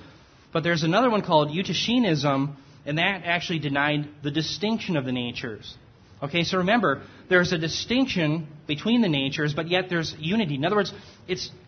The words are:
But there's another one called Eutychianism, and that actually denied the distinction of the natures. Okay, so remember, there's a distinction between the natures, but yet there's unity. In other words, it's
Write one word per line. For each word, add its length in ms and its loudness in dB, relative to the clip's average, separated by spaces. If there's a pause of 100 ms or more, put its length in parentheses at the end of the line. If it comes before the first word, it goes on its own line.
(520)
But 100 0
there's 220 0
another 260 4
one 120 0
called 280 4
Eutychianism, 1000 0 (340)
and 120 -2
that 260 0
actually 340 -2
denied 500 0 (140)
the 80 -2
distinction 640 -2
of 80 0
the 60 -4
natures. 640 -6 (460)
Okay, 220 0
so 140 0
remember, 440 2 (260)
there's 240 4
a 60 0
distinction 880 0 (220)
between 320 2
the 80 4
natures, 440 0
but 160 -4
yet 200 0
there's 280 -4
unity. 380 -2
In 100 -2
other 120 2
words, 160 0 (340)
it's 240 -8 (180)